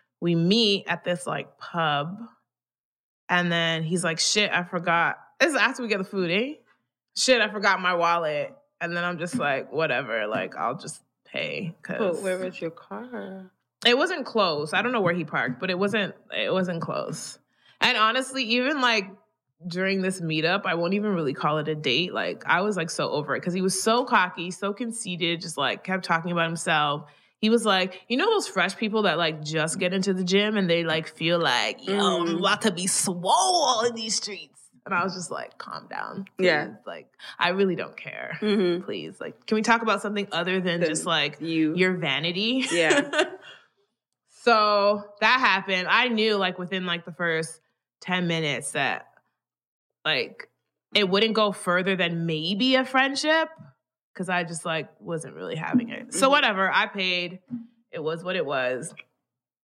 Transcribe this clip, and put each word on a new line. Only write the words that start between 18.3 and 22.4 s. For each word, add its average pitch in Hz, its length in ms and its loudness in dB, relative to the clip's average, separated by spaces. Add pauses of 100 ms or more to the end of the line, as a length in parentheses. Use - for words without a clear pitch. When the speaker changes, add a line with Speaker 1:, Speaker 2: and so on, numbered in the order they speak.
Speaker 1:
even, 247 360 2
like, 220 300 2 (560)
during 185 360 0
this 185 180 -2
meetup, 165 460 0
I 180 80 0
won't 170 200 0
even 208 200 0
really 147 200 0
call 151 240 0
it 147 100 -2
a 156 60 -2
date. 151 380 0
Like, 90 340 -4